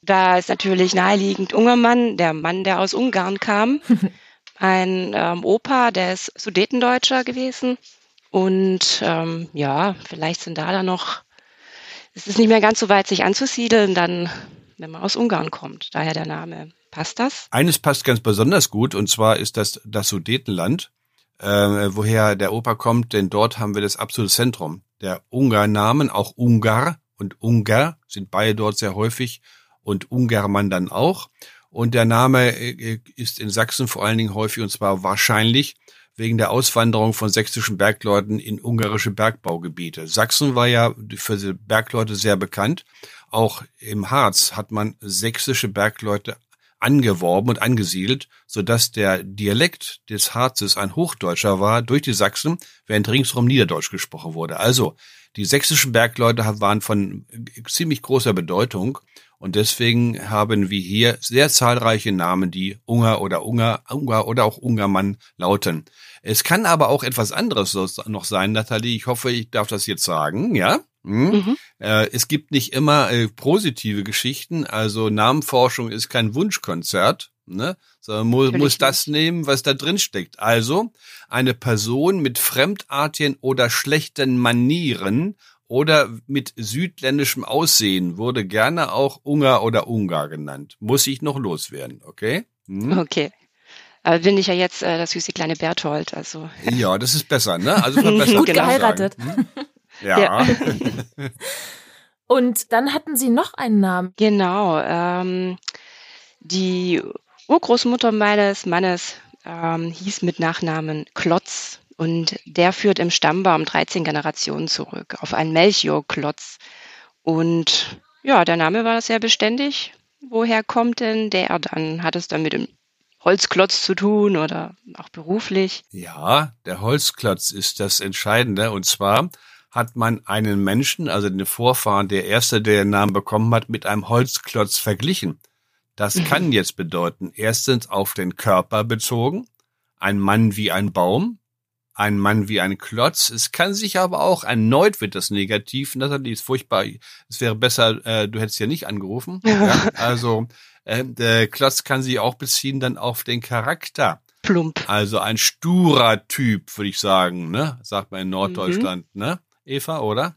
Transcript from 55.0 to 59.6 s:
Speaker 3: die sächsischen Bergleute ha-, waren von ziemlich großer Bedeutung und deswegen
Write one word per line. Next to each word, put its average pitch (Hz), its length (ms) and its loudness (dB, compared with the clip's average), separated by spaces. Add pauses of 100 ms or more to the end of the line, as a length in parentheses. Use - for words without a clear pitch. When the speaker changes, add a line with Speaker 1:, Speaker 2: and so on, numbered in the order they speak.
Speaker 3:
die 101 100 -6
sächsischen 139 460 0
Bergleute 117 520 2
ha-, 107 160 -2
waren 104 220 2
von 98 460 -4 (400)
ziemlich 160 340 -2
großer 123 320 2
Bedeutung 95 640 -2 (400)
und 95 180 -6
deswegen 117 760 0